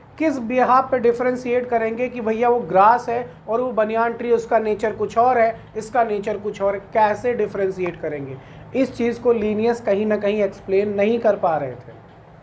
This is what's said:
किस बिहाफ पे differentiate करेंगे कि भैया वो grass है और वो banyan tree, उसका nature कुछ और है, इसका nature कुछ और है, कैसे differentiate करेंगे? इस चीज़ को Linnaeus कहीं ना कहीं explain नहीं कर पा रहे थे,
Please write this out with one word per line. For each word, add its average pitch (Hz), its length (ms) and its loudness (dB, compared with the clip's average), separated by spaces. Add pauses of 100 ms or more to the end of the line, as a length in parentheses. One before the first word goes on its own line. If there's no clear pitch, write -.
(180)
किस 294 220 0
बिहाफ 247 520 2
पे 254 80 0
differentiate 247 680 0
करेंगे 226 400 -2
कि 240 120 -8
भैया 226 280 0
वो 240 100 4
grass 208 500 4
है 233 220 -4 (180)
और 233 120 0
वो 254 100 -4
banyan 220 420 0
tree, 233 180 -2
उसका 226 280 2
nature 214 340 -2
कुछ 208 240 -4
और 247 200 4
है, 226 220 2 (180)
इसका 226 260 0
nature 208 340 -2
कुछ 202 240 -8
और 202 120 0
है, 202 60 -6
कैसे 214 540 0
differentiate 190 680 -4
करेंगे? 139 360 -8 (380)
इस 254 220 0
चीज़ 233 240 -2
को 240 120 2
Linnaeus 220 480 0
कहीं 208 240 0
ना 214 120 0
कहीं 208 260 0
explain 196 500 -2
नहीं 214 260 2
कर 214 160 2
पा 175 220 0
रहे 135 140 -6
थे, 120 220 -16 (500)